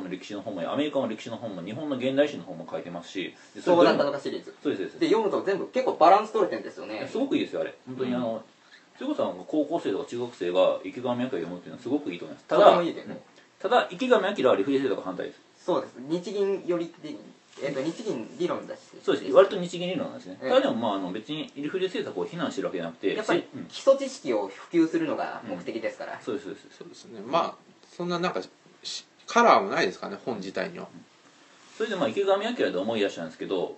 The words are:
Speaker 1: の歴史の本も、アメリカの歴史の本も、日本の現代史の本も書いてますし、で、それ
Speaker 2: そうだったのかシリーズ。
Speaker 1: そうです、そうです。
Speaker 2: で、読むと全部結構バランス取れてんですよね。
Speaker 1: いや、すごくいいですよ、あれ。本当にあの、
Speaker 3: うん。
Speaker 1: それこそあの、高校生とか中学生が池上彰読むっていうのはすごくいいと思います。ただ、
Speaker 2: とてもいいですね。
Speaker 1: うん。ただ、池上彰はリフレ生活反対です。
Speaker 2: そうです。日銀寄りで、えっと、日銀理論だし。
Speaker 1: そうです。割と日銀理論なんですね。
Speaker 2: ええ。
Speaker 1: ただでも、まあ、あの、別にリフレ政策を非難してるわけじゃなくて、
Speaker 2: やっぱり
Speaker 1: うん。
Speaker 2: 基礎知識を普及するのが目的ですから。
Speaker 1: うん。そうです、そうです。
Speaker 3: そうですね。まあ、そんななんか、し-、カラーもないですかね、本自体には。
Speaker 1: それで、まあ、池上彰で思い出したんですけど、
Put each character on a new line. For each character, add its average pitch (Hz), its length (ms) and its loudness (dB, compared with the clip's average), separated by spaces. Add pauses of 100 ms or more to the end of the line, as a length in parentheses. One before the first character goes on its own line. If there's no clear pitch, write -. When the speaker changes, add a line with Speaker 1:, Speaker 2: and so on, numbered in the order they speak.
Speaker 1:
の 90 60 -10
歴 90 160 -8
史 - 80 -12
の 101 100 -8
本 107 120 -8
も、 82 180 -4
ア - 40 -2
メ 143 80 0
リ 147 80 -4
カ 139 80 0
の 120 80 0
歴 107 160 -8
史 127 40 -10
の 117 80 -8
本 110 200 -10
も、 85 60 -10
日 98 100 -8
本 147 180 -6
の 135 60 -2
現 135 200 -2
代 147 120 6
史 - 80 -8
の 87 80 -10
本 87 140 -12
も 85 120 -12
書 85 80 -6
い 85 40 -8
て 87 80 -12
ま 85 120 -8
す - 80 -18
し、 85 240 -8 (200)
で、 107 60 -16
そ - 100 2
れ 175 60 8
Speaker 2:
そ 170 60 10
う - 20 10
だ 127 100 8
っ - 40 0
た 147 60 4
の 143 80 0
か - 80 -6
シ 135 100 -6
リ - 80 -6
ー - 60 -16
ズ。 - 180 -16
Speaker 1:
そ 147 80 0
う - 20 2
で - 40 -2
す、 98 60 -4
そ - 20 -
う - 20 -6
で - 60 -10
す。 - 80 -6
Speaker 2:
で、 165 80 4
読 220 160 6
む 190 60 2
と 143 120 0
全 190 160 0
部 - 100 -4
結 254 160 0
構 - 100 0
バ 165 160 10
ラ 202 100 10
ン 220 60 -2
ス - 60 -12
取 214 120 4
れ - 60 0
て 165 60 -4
ん - 60 -6
で - 80 -10
す - 80 -16
よ - 80 -12
ね。 107 120 -8
Speaker 1:
い - 40 -6
や、 - 60 -8
す 214 100 -4
ご 277 80 0
く - 100 0
い 127 40 2
い - 40 0
で - 60 -10
す - 40 -8
よ、 82 80 -2
あ - 20 -2
れ。 - 100 -8 (120)
本 127 100 -10
当 127 80 -2
に 123 100 -2
あ 123 40 0
の、 117 140 -2
Speaker 3:
う 110 40 -4
ん。 110 40 -8 (560)
Speaker 1:
そ - 60 -12
れ 262 80 -6
こ 294 40 0
そ - 100 0
あ - 20 0
の、 90 200 -6
高 269 200 0
校 165 140 -2
生 120 120 0
と 92 60 0
か 85 100 -4
中 120 120 -6
学 120 160 -6
生 87 160 -2
が 92 320 4
池 98 160 -8
上 123 120 -2
彰 123 120 -2
読 87 240 -4
む 90 100 -8
っ - 20 -16
て - 60 -16
い - 20 -16
う - 40 -14
の - 40 -14
は - 60 -16
す 120 60 -6
ご 143 120 0
く - 120 -6
い 175 40 -6
い - 20 -8
と - 60 -10
思 - 80 -12
い - 20 -14
ま - 60 -20
す。 - 60 -20
た 160 100 0
だ、 196 80 10
Speaker 2:
と 196 60 10
て - 60 6
も 175 60 0
い 160 80 -2
い - 40 -6
で - 80 -12
す - 40 -14
ね。 104 80 -12 (480)
Speaker 1:
う - 40 -2
ん。 196 40 0
た 247 60 6
だ、 220 140 2
池 180 180 -4
上 240 80 8
彰 196 320 4
は 104 80 6
リ 98 80 2
フ 139 60 -2
レ 135 100 4
生 135 80 0
活 95 140 -2
反 92 140 -8
対 87 100 -6
で 85 80 -10
す。 - 60 -20 (180)
Speaker 2:
そ 160 220 0
う - 20 -4
で - 60 -8
す。 - 100 -20
日 175 340 -6
銀 196 340 0
寄 175 120 0
り 165 240 -6
で、 151 120 -10 (480)
え 139 60 -2
っ 139 60 -4
と、 135 80 -2
日 170 200 -4
銀 139 240 -4 (120)
理 175 100 0
論 101 180 -4
だ - 80 -10
し。 - 60 -18 (220)
Speaker 1:
そ 135 100 2
う - 80 2
で - 80 -8
す。 - 60 0
割 196 160 10
と 208 80 -4
日 175 200 -6
銀 180 120 -4
理 185 60 -2
論 - 120 -4
な - 60 -12
ん - 20 -12
で - 60 -14
す - 60 -16
ね。 127 120 -14
Speaker 2:
え 131 60 -6
え。 - 20 -2
Speaker 1:
た 247 60 4
だ 269 80 8
で 285 60 2
も、 123 80 0
ま 113 140 -2
あ、 98 40 0
あ 98 40 -2
の、 90 140 -6
別 107 160 -8
に 147 280 -8
リ 143 120 -6
フ 185 100 -4
レ 185 100 -2
政 180 200 -6
策 104 100 -8
を 87 60 0
非 165 140 -10
難 143 120 -2
し - 40 -8
て 95 80 -4
る 85 60 -2
わ 85 40 -10
け 92 60 -4
じ 85 40 -4
ゃ 85 40 -4
な 82 60 -8
く - 40 -16
て、 95 180 0
Speaker 2:
や - 80 -2
っ - 40 -6
ぱ 170 80 2
り 175 100 2 (100)
Speaker 1:
う 131 40 -10
ん。 - 80 -10
Speaker 2:
基 - 120 -14
礎 269 200 6
知 269 100 -4
識 147 240 -4
を 104 160 0
普 - 260 -16
及 165 140 6
す 165 100 0
る 165 80 -2
の 120 100 -2
が - 300 -6
目 95 100 -6
的 110 240 -6
で 107 100 -4
す - 80 -14
か - 80 -10
ら。 - 80 -10
Speaker 1:
う - 20 -12
ん。 - 80 -16
そ 127 80 -4
う 104 40 -2
で 95 40 -6
す、 - 60 -14
そ 87 60 -10
う - 20 -10
で - 60 -20
す。 - 60 -20 (120)
Speaker 3:
そ - 80 -16
う - 20 -16
で 147 60 -20
す - 120 -20
ね。 113 140 -16
ま 131 180 0
あ、 110 160 -2 (400)
そ 175 120 -6
ん - 20 -6
な 175 100 -2
な 175 120 -2
ん - 20 -8
か、 185 80 -4 (420)
し-、 - 220 -10 (220)
カ - 160 6
ラ 156 180 10
ー - 20 0
も 98 60 -2
な 147 140 0
い 113 40 2
で 90 60 -2
す - 80 -12
か 95 80 -8
ね、 98 160 -10
本 117 120 -4
自 95 160 -10
体 92 180 -4
に 87 80 -14
は。 92 100 -12 (880)
Speaker 1:
そ 214 60 -2
れ 226 80 -2
で、 202 60 -2
ま 165 100 2
あ、 - 20 4
池 196 140 0
上 196 120 4
彰 202 360 0
で 90 80 -2
思 110 180 0
い 107 40 2
出 98 100 2
し - 60 -10
た 85 80 -8
ん - 20 -8
で 80 60 -12
す - 60 -20
け - 80 -6
ど、 87 320 -2